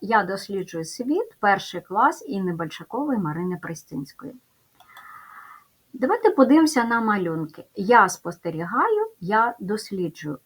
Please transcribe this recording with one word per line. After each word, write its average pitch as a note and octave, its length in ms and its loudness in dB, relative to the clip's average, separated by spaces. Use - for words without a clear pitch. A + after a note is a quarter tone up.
«Я G#3 220 2
досліджую F#3 640 -6
світ», D4+ 540 -4
перший G3 420 0
клас A#3+ 460 0
Інни F#3+ 260 -2
Бальшакової, G#3+ 680 -4
Марини F3 420 -4
Пристинської. - 720 -12
Давайте G4+ 360 2
подивимося C#4 540 6
на A#3 180 0
малюнки. E3 640 -2
Я G3+ 340 6
спостерігаю, G#3 1000 -2
я A3 400 0
досліджую. F#3 880 -6